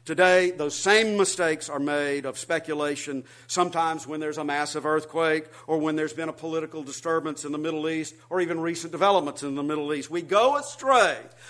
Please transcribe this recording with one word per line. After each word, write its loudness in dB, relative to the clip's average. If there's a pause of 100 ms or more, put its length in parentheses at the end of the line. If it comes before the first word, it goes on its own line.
Today, 6
those -4
same 4
mistakes 2
are -6
made 0
of -8
speculation, -4 (240)
sometimes 0
when -8
there's -4
a -6
massive -2
earthquake 0 (200)
or 0
when 0
there's -2
been -6
a -10
political -6
disturbance -4
in -8
the -4
Middle -4
East -4 (160)
or 0
even -2
recent -6
developments 2
in -4
the -4
Middle -2
East. -8
We -2
go 4
astray 2 (320)